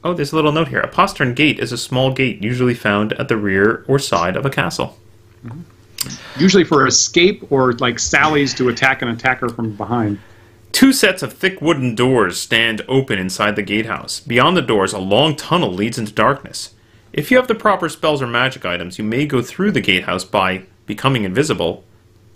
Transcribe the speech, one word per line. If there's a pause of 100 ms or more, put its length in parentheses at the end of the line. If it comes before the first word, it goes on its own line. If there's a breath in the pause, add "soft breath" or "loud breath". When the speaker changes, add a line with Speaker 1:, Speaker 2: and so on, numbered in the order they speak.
Speaker 1:
oh,
there's
a
little
note
here.
A
postern
gate
is
a
small
gate
usually
found
at
the
rear
or
side
of
a
castle. (480)
Speaker 2:
Mm-hmm.
Usually
for
escape
or,
like,
sallies
to
attack
an
attacker
from
behind. (540 soft breath)
Speaker 1:
Two
sets
of
thick
wooden
doors
stand
open
inside
the
gatehouse.
Beyond
the
doors,
a
long
tunnel
leads
into
darkness. (380 soft breath)
If
you
have
the
proper
spells
or
magic
items,
you
may
go
through
the
gatehouse
by (220)
becoming
invisible, (520)